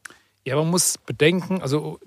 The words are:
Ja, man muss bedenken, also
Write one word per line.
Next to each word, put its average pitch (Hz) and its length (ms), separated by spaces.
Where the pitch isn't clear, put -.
Ja, 127 100
man 156 140
muss 175 300
bedenken, 175 640
also 151 460